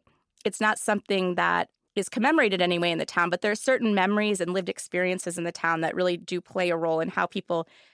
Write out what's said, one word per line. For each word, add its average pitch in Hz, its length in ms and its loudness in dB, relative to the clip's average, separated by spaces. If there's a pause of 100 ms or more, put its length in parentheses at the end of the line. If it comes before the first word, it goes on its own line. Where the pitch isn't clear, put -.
(460)
It's 208 160 -2
not 214 160 2
something 196 560 0
that 175 340 2 (260)
is 190 140 -2
commemorated 233 540 2
anyway 175 280 2
in 165 80 0
the 151 60 -2
town, 170 260 0
but 180 120 -2
there 208 80 2
are 214 60 0
certain 226 380 2
memories 202 460 2
and 175 120 -2
lived 185 160 -2
experiences 180 680 -4
in 170 60 -4
the 170 80 -4
town 165 300 0
that 160 120 -2
really 180 220 0
do 175 240 -6
play 180 300 -2
a 165 60 2
role 160 240 0
in 160 80 -2
how 185 180 0
people 170 420 -4 (260)